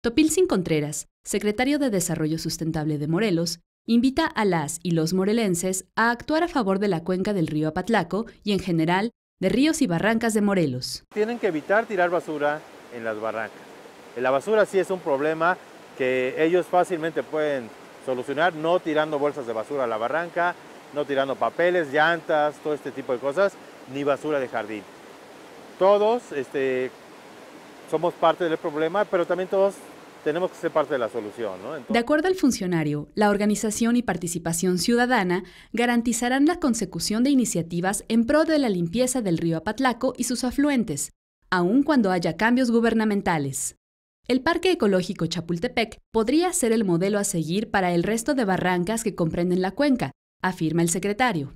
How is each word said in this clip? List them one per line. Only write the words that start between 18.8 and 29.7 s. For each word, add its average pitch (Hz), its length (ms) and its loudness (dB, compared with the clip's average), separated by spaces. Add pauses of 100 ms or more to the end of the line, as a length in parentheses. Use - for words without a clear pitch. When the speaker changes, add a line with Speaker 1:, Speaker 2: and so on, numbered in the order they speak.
Speaker 2:
tirando 156 380 -2
bolsas 143 280 -2
de 117 60 -6
basura 120 320 -4
a - 20 -2
la 113 120 -2
barranca, 170 560 -2 (400)
no 143 100 -2
tirando 135 320 -2
papeles, 165 560 0
llantas, 151 640 0
todo 151 180 -4
este 143 160 -8
tipo 131 220 -8
de 123 60 -2
cosas, 143 340 0 (420)
ni 139 80 -6
basura 143 380 0
de 123 80 -4
jardín. 107 340 -6 (960)
Todos, 208 540 4
este, 131 580 -2 (1000)
somos 160 240 0
parte 165 300 2
del 160 140 0
problema, 160 460 -2
pero 175 220 0
también 185 220 -2
todos 196 260 2 (500)